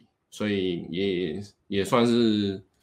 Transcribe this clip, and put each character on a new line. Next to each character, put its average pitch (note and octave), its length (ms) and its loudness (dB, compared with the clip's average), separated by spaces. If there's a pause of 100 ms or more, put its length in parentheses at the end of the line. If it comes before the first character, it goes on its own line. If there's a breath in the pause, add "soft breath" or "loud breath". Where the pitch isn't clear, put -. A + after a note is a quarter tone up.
(320)
所 G#2+ 160 -6
以 F#2 420 -2
也， F2+ 540 -4 (240)
也 G2 160 -2
算 A#2+ 240 4
是 G#2+ 540 2 (220)